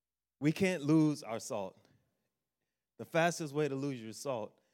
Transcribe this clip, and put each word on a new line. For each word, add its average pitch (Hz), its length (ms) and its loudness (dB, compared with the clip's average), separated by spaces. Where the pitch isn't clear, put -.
We 151 120 2
can't 185 300 0
lose 151 400 4
our 110 180 -6
salt. 98 340 -6
The - 80 -10
fastest 165 480 0
way 151 120 2
to 135 80 -2
lose 135 240 -4
your 110 140 -10
salt 113 400 -6